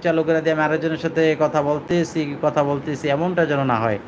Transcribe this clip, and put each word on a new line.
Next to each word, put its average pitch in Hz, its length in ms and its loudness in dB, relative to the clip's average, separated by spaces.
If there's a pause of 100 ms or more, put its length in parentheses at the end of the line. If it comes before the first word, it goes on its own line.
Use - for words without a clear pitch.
চালু 165 200 2
করে 160 180 2
দিয়ে 156 120 2
আমি 156 100 0
আরেকজনের 156 340 0
সাথে 160 420 0
কথা 151 240 2
বলতেছি, 151 800 -2
কথা 151 220 2
বলতেছি, 143 440 -2
এমনটা 165 380 0
যেন 143 180 0
না 127 120 2
হয়। 110 320 0